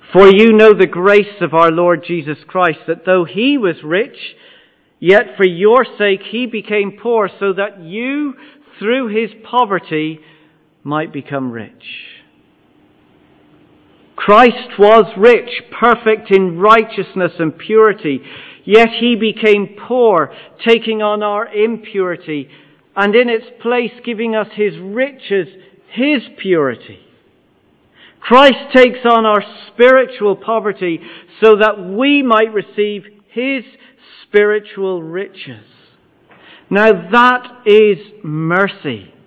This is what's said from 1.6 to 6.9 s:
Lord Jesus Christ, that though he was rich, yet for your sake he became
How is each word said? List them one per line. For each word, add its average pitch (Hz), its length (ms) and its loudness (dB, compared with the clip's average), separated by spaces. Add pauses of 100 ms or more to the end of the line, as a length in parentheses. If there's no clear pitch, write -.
Lord 175 320 0
Jesus 156 400 -8
Christ, 175 440 -4
that 165 180 -8
though 185 180 2
he 233 340 -2
was 185 240 -4
rich, 170 540 -8 (640)
yet 196 380 0
for 196 80 2
your 208 400 2
sake 202 380 -4
he 240 220 -8
became 208 460 -6